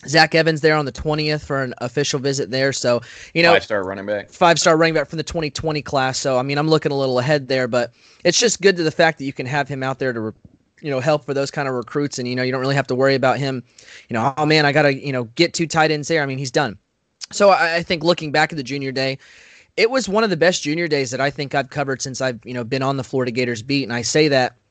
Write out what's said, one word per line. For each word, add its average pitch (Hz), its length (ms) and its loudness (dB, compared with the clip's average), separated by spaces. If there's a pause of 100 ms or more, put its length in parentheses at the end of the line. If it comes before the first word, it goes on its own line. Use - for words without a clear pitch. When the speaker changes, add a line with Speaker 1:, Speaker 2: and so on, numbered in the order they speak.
Speaker 1:
Zach 160 260 4
Evans 160 280 2
there 156 120 4
on 151 100 0
the 131 80 -6
twentieth 151 520 -4
for 139 180 -4
an 123 160 -6
official 143 400 -4
visit 135 320 -4
there. 131 220 0
So, 120 280 0 (340)
you 165 80 4
know, 170 100 6
Speaker 2:
Five-star 101 320 2
running 98 220 -8
back. 101 240 -4
Speaker 1:
Five-star 170 460 4
running 165 180 2
back 147 140 -2
from 165 100 -8
the 151 40 -4
twenty 156 280 -6
twenty 151 320 -6
class. 131 360 -2
So, 131 200 0
I 123 40 0
mean, 139 160 -4
I'm 156 100 0
looking 156 220 2
a 139 60 -2
little 135 220 0
ahead 135 300 0
there, 131 200 0
but 120 240 -2 (320)
it's 175 140 2
just 220 220 0
good 190 160 4
to 170 60 -2
the 156 80 0
fact 160 280 2
that 139 60 -10
you 135 80 -6
can 131 140 -8
have 139 220 -4
him 135 140 -8
out 131 180 -6
there 131 120 0
to, 117 80 -6
re-, 110 120 -6 (480)
you 160 100 -8
know, 131 80 -2
help 147 260 0
for 143 100 -6
those 139 160 -2
kind 143 180 -6
of 131 60 -4
recruits. 143 440 -4
And, 123 80 -6
you 123 80 -4
know, 127 80 -2
you 127 80 -2
don't 127 100 -2
really 135 140 0
have 139 140 0
to 135 80 -2
worry 135 180 4
about 127 240 2
him, 135 240 -4 (460)
you 117 60 -6
know, 120 220 0
"Oh, 151 80 0
man, 151 220 4
I 143 60 2
gotta, 147 200 4
you 135 200 -6
know, 127 120 -4
get 139 300 0
two 165 140 -4
tight 156 240 2
ends 147 160 -4
there." 160 140 0
I 143 40 -2
mean, 135 120 -6
he's 135 120 -8
done. 123 260 -2 (540)
So 202 200 4
I, 165 260 8
I 170 60 0
think 170 200 -4
looking 160 300 0
back 151 200 2
at 165 40 -10
the 143 80 -6
junior 135 260 -6
day, 135 280 -4 (580)
it 220 140 4
was 254 180 0
one 208 160 2
of 208 60 0
the 180 60 0
best 170 260 2
junior 165 260 -4
days 139 240 -2
that 131 80 -4
I 139 100 0
think 139 240 -8
I've 135 160 -2
covered 139 320 -4
since 127 180 -8
I've, 127 240 -4
you 123 100 -12
know, 123 100 -6
been 131 180 -4
on 139 140 0
the 131 80 -6
Florida 127 260 -2
Gators 120 320 -4
beat. 139 220 -2
And 107 80 -8
I 120 100 -4
say 151 260 2
that 131 280 0 (140)